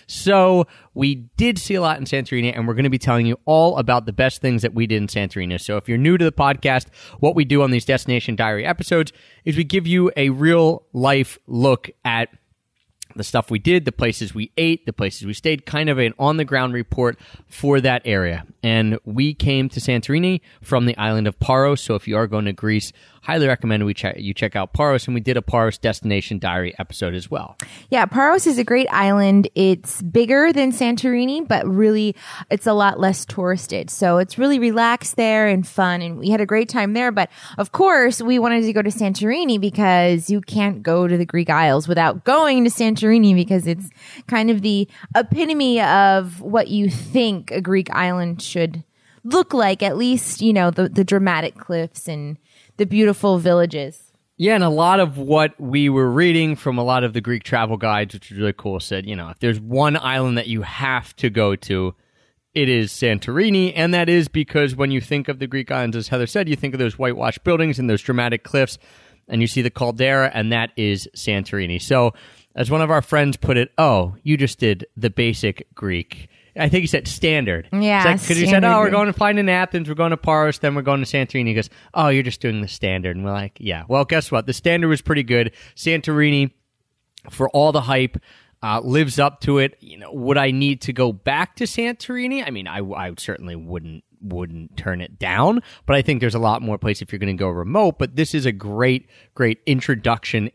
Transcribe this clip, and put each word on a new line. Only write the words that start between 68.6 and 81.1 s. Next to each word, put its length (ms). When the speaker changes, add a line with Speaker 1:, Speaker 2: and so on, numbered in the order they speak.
Speaker 1:
and 140
you 60
see 160
the 80
caldera, 640
and 200
that 240
is 380
Santorini. 640
So 320
as 160
one 100
of 100
our 100
friends 360
put 200
it, 200
"Oh, 460
you 140
just 200
did 280
the 140
basic 640
Greek." 540
I 100
think 120
he 60
said 200
standard. 640
Speaker 2:
Yeah, 280
Speaker 1:
It's 60
like, 80
'cause 100
he 80
said, 20
Speaker 2:
standard 220
Speaker 1:
"Oh, 100
we're 60
Speaker 2:
Greek. 80
Speaker 1:
going 140
to 60
find 240
an 100
Athens, 400
we're 60
going 160
to 80
Paros, 400
then 160
we're 80
going 220
to 20
Santorini." 440